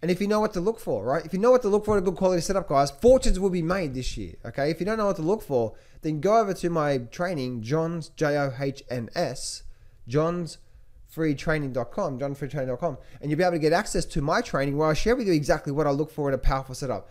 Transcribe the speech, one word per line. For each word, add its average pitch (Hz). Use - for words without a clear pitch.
And 165
if 180
you 202
know 208
what 214
to 180
look 220
for, 117
right? 143
If 156
you 185
know 233
what 247
to 214
look 208
for 214
in 190
a -
good 185
quality 185
setup, 190
guys, 143
fortunes 226
will 196
be 180
made 170
this 127
year, 90
okay? 139
If 165
you 175
don't 214
know 208
what 196
to 160
look 165
for, 120
then 156
go 208
over 202
to 175
my 147
training, 127
John's, 160
J 147
O 139
H 139
N 120
S, 135
johns 160
free 160
training 147
dot 120
com, 151
John 139
free 143
training 131
dot 127
com, 156
and 147
you'll 151
be 180
able 180
to 170
get 151
access 185
to -
my 165
training 139
where 156
I 156
share 214
with 233
you 190
exactly 151
what 151
I 143
look 147
for 147
in 135
a -
powerful 135
setup. 120